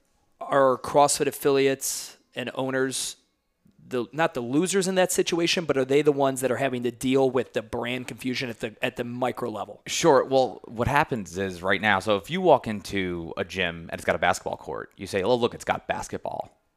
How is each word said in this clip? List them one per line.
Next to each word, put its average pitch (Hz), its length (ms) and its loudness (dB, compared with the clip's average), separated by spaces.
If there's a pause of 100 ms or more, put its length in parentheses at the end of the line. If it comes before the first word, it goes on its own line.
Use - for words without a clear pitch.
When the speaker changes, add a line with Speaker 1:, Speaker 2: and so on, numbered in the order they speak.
(420)
Speaker 1:
are 135 380 4
CrossFit 143 480 2
affiliates 135 880 0 (160)
and 123 220 -8
owners 131 640 -4 (680)
the, 123 260 -4
not 160 220 -2
the 127 80 -6
losers 165 460 0
in 190 80 -2
that 185 160 4
situation, 170 540 0
but 143 120 0
are 135 80 2
they 139 160 4
the 151 100 4
ones 135 300 0
that 127 100 0
are 113 60 0
having 123 260 -2
to 123 80 -2
deal 131 380 2
with 123 240 -2
the 120 80 -2
brand 120 460 -6
confusion 127 420 -6
at 113 120 -12
the, 110 200 -6
at 127 140 -2
the 123 80 -4
micro 120 480 -4
level? 101 340 -10
Speaker 2:
Sure. 143 380 6
Well, 131 420 2
what 113 220 -4
happens 117 500 -2
is 95 240 -4
right 95 200 0
now, 101 180 4
so 101 180 2
if 98 140 -8
you 180 100 -4
walk 156 240 6
into 92 720 -4
a 101 60 -4
gym 87 480 -4
and - 80 -8
it's - 60 -14
got 90 100 2
a 82 40 -6
basketball - 380 0
court, 58 400 -12
you 95 80 -12
say, 95 160 -2
"Oh, 113 140 2
look, 117 180 0
it's - 120 -16
got 87 220 -2
basketball," - 720 -8 (180)